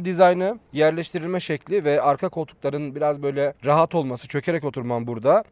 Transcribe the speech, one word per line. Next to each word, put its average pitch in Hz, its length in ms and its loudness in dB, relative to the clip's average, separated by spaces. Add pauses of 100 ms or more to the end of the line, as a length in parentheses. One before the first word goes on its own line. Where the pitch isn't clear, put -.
dizaynı, 185 540 4 (140)
yerleştirilme 160 680 0
şekli 165 440 -4
ve 147 180 2
arka 139 260 0
koltukların 147 680 -6
biraz 147 280 -2
böyle 139 320 -2 (100)
rahat 156 300 4
olması, 131 340 -4
çökerek 160 360 -4
oturmam 120 420 -4
burada. 123 460 2